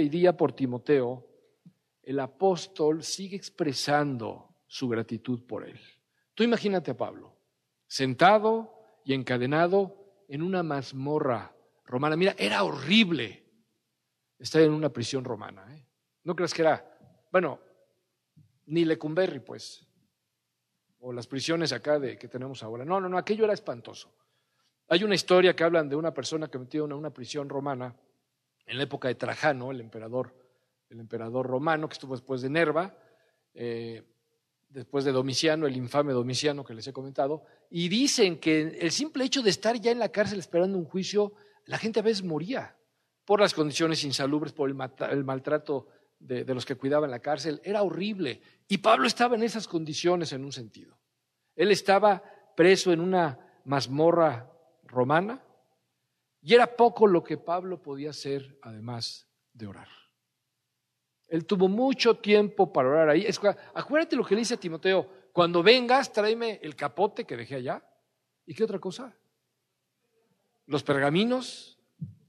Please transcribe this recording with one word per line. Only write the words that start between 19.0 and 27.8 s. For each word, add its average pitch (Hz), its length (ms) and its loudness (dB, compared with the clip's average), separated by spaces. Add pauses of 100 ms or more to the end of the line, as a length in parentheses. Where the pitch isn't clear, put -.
pues, - 460 -16 (1120)
o 123 120 -12
las 120 140 -10
prisiones 156 460 -2
acá 147 260 0
de, 120 200 -6
que 123 100 -18
tenemos 127 340 -10
ahora. 113 220 -10
No, 185 160 -2
no, 185 80 -6
no, 185 80 -4
aquello 208 280 0
era 208 100 2
espantoso. - 600 -12 (760)
Hay 175 140 4
una 208 120 0
historia 180 420 6
que 160 80 2
hablan 165 240 2
de 139 80 -2
una 160 160 -2
persona 156 360 -6
que 131 100 -10
metió 139 260 -4
en 147 80 -6
una 147 180 -8
prisión 139 380 -10
romana 135 480 -6 (720)